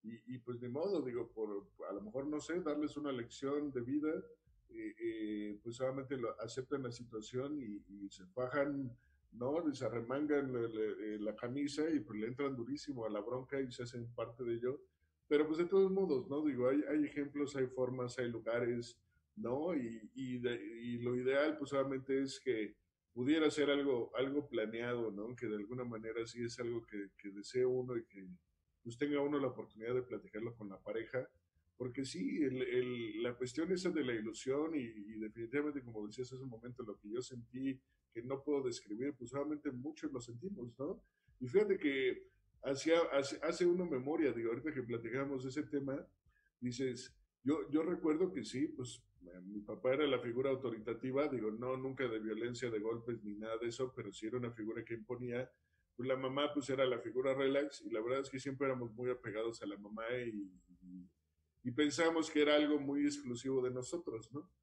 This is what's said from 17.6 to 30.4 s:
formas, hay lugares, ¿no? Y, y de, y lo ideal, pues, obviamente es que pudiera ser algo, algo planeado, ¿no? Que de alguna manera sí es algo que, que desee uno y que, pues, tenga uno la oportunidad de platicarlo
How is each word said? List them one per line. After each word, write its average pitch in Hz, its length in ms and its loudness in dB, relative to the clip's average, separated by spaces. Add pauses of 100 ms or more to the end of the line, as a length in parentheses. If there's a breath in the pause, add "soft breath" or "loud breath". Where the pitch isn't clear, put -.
formas, 127 500 0
hay 123 120 0
lugares, 120 680 0 (380)
¿no? 139 400 0
Y, 113 400 -4
y 127 220 -4
de, 120 180 0
y 117 440 -6
lo 123 180 0
ideal, 139 400 4
pues, 139 160 -4
obviamente 135 480 2
es 135 180 -4
que 110 360 0 (380)
pudiera 147 380 6
ser 143 180 4
algo, 139 460 2
algo 139 320 2
planeado, 117 640 0
¿no? 107 240 -6
Que 120 120 -6
de 107 100 -2
alguna 120 260 -4
manera 113 420 -4
sí 120 200 -6
es 117 140 -6
algo 117 260 -2
que, 101 320 -8
que 101 140 -10
desee 113 340 0
uno 127 320 2
y 117 80 -4
que, 98 200 -16 (580)
pues, 120 140 -10
tenga 143 220 2
uno 147 180 2
la 135 100 2
oportunidad 110 480 -4
de 127 80 2
platicarlo 113 520 -6